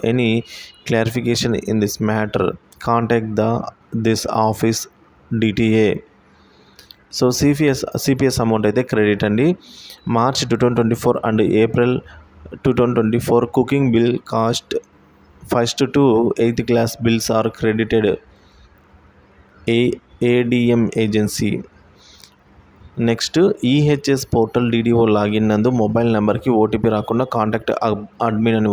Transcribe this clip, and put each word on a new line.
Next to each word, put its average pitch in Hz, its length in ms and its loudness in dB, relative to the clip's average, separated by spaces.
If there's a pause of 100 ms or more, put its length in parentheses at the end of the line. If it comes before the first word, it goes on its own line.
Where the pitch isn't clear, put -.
(120)
any 117 340 0 (400)
clarification 117 680 -2
in - 240 -4
this 101 200 -2
matter, 107 580 -2 (220)
contact 117 560 -2
the, 110 160 0 (400)
this 113 360 0
office 110 600 -2 (540)
D 110 100 0
T 110 360 2
A. - 140 -2 (1080)
So, - 220 0
C 143 220 2
P 147 160 0
S, 131 140 -2 (140)
C 135 180 0
P 135 180 0
S - 120 -2
amount 110 240 2
అయితే 117 140 0 (100)
క్రెడిట్ 104 360 2
అండి. 113 180 2 (680)
March 123 260 0 (100)
టూ 120 100 2
థౌజండ్ 120 180 2
ట్వంటీ 113 240 0
ఫోర్ 123 140 2 (100)
and 107 140 0 (240)
April 120 260 0 (720)
టూ 135 140 2
థౌజండ్ 120 220 0
ట్వంటీ 113 280 0
ఫోర్ 120 180 4 (120)
cooking 135 280 2 (100)
bill 117 160 4 (220)
cost 113 360 -2 (840)
first 117 280 -2 (160)
to 143 80 4 (400)
eighth 120 260 0
class 117 220 2 (140)
bills 113 200 0 (120)
are 110 100 0 (120)
credited. 110 460 0 (1700)
ఏ-, 120 220 0 (320)
ఏడీఎం 120 500 2 (220)
ఏజెన్సీ. 107 480 -2 (1600)
నెక్స్ట్, - 300 -2 (340)
ఈహెచ్ఎస్ 139 600 0
పోర్టల్ 120 400 0
డీడీఓ 117 300 2 (140)
లాగిన్ 104 340 0
నందు 107 180 2 (140)
మొబైల్ 113 320 0
నెంబర్కి 104 340 0 (120)
ఓటీపీ 110 340 0
రాకుండా 113 300 -2 (100)
కాంటాక్ట్ 110 360 -2 (160)
అడ్-, 104 160 -2 (240)
అడ్మిన్ 113 320 0
అని 107 140 0